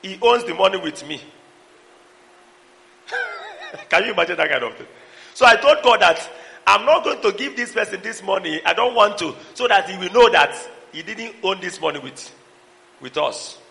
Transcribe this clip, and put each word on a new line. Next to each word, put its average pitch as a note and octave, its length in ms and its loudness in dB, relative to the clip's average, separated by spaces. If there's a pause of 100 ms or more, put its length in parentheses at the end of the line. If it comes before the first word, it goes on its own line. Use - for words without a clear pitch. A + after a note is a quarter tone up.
he F#3+ 200 -14
owns A#3+ 220 4
the E3+ 100 -8
money F#3+ 240 2
with D3+ 300 -10
me. D3+ 140 -12 (1900)
<laughs> - 800 -10
Can F3+ 140 2
you A#3+ 80 -6
imagine E3+ 240 -2
that D#3 140 -2
kind C3 140 -2
of A#2 120 -8
thing? - 120 -18 (460)
So B3+ 120 2
I A#3 100 8
told C#4+ 280 4
God A#3 180 6
that E3+ 280 2 (380)
I'm G3+ 180 4
not D#4+ 200 4
going - 160 -4
to G3+ 100 0
give - 240 -8
this A#3+ 160 -8
person G3+ 320 -6
this A3 180 -12
money. F3+ 440 -4
I E3+ 80 2
don't A#3+ 200 0
want G#3 260 4
to, D#3 140 -6 (200)
so - 160 -2
that G3 200 2
he F#3+ 80 -10
will F3+ 140 -8
know A#3 200 8
that D3 220 4 (380)
he D#3+ 100 -14
didn't A3 420 -12
own F#3 180 -2
this F3+ 180 -10
money D3+ 200 -4
with, - 360 -16 (640)
with C3 180 -10
us. - 400 -6 (140)